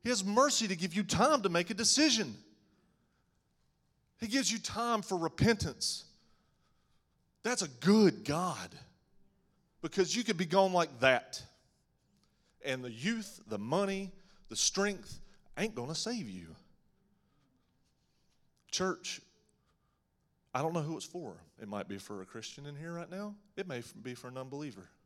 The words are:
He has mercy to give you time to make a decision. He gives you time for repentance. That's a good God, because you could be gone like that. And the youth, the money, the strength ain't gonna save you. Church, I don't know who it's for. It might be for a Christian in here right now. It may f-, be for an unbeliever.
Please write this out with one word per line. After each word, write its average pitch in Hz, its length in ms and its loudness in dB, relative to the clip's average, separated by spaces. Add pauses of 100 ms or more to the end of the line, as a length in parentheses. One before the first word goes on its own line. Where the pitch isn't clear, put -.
He 233 60 0
has 202 140 0
mercy 226 440 4
to 180 80 0
give 165 180 -4
you 208 80 2
time 247 400 4
to 196 60 2
make 175 220 2
a 226 40 -2
decision. 226 640 4 (1800)
He 226 80 -6
gives 240 240 2
you 226 60 -2
time 226 440 0
for 185 160 -2
repentance. 175 880 2 (1400)
That's 233 200 0
a 165 60 -4
good 151 560 6
God, 156 460 -2 (1080)
because 170 340 0
you 233 80 0
could 208 140 0
be 180 100 0
gone 190 260 4
like 151 280 2
that. 127 420 2 (1200)
And 131 200 -4
the 123 80 -8
youth, 196 560 -6
the 107 100 -4
money, 190 540 -2 (360)
the 113 60 -12
strength - 640 0 (400)
ain't 214 160 -2
gonna 135 200 -6
save 202 360 -6
you. 85 240 -14 (2250)
Church, - 500 -4 (1300)
I 127 80 -2
don't 160 100 -2
know 170 100 -2
who 156 140 -4
it's 98 80 -10
for. 139 320 -12 (240)
It 110 80 -12
might 101 200 -6
be 98 100 -8
for 95 240 -12
a - 20 -12
Christian 117 400 -14
in 143 120 -12
here 165 160 -12
right 170 180 -12
now. 202 240 -10 (220)
It 196 100 -6
may 135 120 -6
f-, 117 140 -12 (100)
be 123 120 -8
for 127 140 -14
an 127 100 -10
unbeliever. 131 500 -10 (180)